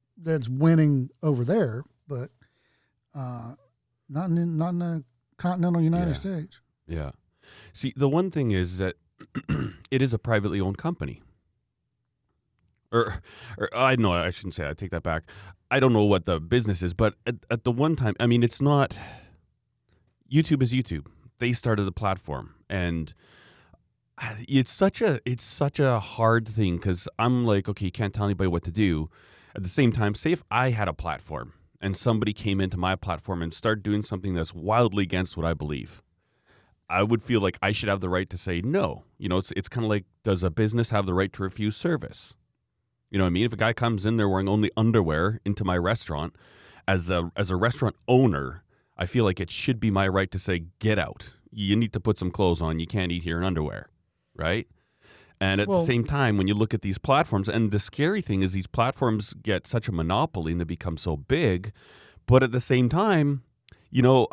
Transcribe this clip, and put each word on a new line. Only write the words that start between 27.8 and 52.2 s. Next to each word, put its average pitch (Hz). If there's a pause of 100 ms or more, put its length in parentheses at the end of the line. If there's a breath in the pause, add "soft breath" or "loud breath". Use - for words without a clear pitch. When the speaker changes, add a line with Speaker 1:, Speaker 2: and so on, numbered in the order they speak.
Speaker 2:
you 90
can't 104
tell 104
anybody 95
what 85
to 87
do." 82 (460 soft breath)
At 98
the 90
same 123
time, 104
say 156
if 170
I 123
had 107
a 82
platform 73 (260)
and 98
somebody 107
came 98
into 92
my 92
platform 90
and 82
started 110
doing 104
something 92
that's 80
wildly 101
against 92
what 82
I 82
believe, 73 (840)
I 92
would 110
feel 113
like 95
I 98
should 110
have 98
the 92
right 92
to 92
say 87
no. 123 (140)
You 98
know, 90
it's, -
it's 95
kinda 113
like, 104 (180)
does 95
a 92
business 110
have 101
the 92
right 98
to -
refuse 104
service? - (760)
You 98
know 95
what 92
I -
mean? 95
If 117
a 107
guy 113
comes 110
in 113
there 104
wearing 95
only 107
underwear 104
into 101
my 92
restaurant, 85 (540 soft breath)
as 90
a, 85
as 95
a 92
restaurant 117 (120)
owner, 90 (340)
I -
feel 117
like 95
it 85
should 120
be 110
my 98
right 95
to 98
say, 87 (120)
"Get 107
out. - (180)
You 104
need 113
to 101
put 107
some 92